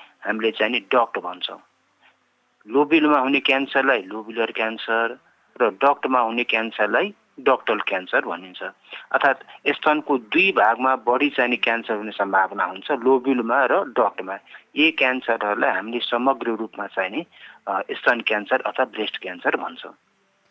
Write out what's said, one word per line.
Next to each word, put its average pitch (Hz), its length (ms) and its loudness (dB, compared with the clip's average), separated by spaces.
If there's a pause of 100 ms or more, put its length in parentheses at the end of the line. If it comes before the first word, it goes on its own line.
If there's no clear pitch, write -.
(260)
हामीले 110 240 0
चाहिँ 110 220 0
नि 120 80 -2
डक्ट 117 380 0
भन्छौँ। 90 400 -10 (1080)
लोब्युलमा 147 500 4
हुने 135 220 2
क्यान्सरलाई 135 640 2
लोब्युलर 110 480 -4
क्यान्सर 113 680 -2 (440)
र 110 80 4
डक्टमा 131 500 2
हुने 117 240 0
क्यान्सरलाई 113 680 0 (260)
डक्टल 123 400 2
क्यान्सर 98 400 -2
भनिन्छ। 90 420 -8 (500)
अर्थात् - 560 -2
स्तनको 147 500 0
दुई 165 340 0
भागमा 117 440 4
बढी 123 340 2
चाहिँ 123 200 0
नि 120 60 0
क्यान्सर 117 380 -2
हुने 107 160 -6
सम्भावना 95 540 0
हुन्छ, 95 260 -6
लोब्युलमा 127 720 2
र 160 200 2
डक्टमा। 98 540 -2 (380)
यी 156 140 4
क्यान्सरहरूलाई 127 800 0
हामीले 113 280 -2
समग्र 123 520 0
रूपमा 107 360 -6
चाहिँ 95 240 -4
नि, 156 160 -6 (420)
अ, 98 220 -2
स्तन 120 300 0
क्यान्सर 104 400 -2
अथवा 127 240 -2
ब्रेस्ट 107 340 -6
क्यान्सर 90 380 -6
भन्छौँ। - 360 -10 (580)